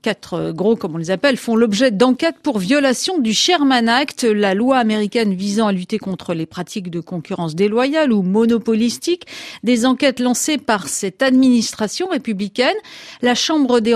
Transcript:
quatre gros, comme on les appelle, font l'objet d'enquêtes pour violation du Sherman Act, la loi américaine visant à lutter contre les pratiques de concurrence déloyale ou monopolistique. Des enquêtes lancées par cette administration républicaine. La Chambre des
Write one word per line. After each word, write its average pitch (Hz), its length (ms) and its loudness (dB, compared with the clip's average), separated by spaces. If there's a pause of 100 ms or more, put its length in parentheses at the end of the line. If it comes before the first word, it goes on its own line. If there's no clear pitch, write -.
quatre 170 480 -6
gros, 185 240 0
comme 175 180 -6
on 165 60 -6
les 165 100 -6
appelle, 226 280 0
font 226 180 -2
l'objet 226 340 2
d'enquêtes 254 540 0
pour 240 160 0
violation 277 580 0
du 220 160 0
Sherman 269 560 2
Act, 254 360 0
la 208 280 2
loi 247 240 2
américaine 214 560 0
visant 202 340 -2
à 208 40 0
lutter 185 260 -4
contre 185 380 -6
les 160 100 -4
pratiques 180 460 -10
de 170 80 -6
concurrence 170 560 -8
déloyale 247 580 2
ou 202 80 2
monopolistique. 226 1040 0 (380)
Des 233 240 2
enquêtes 262 320 2
lancées 247 400 0
par 208 280 -2
cette - 360 -6
administration 262 840 2
républicaine. 247 680 -2 (480)
La 247 100 4
Chambre 254 460 2
des 233 160 2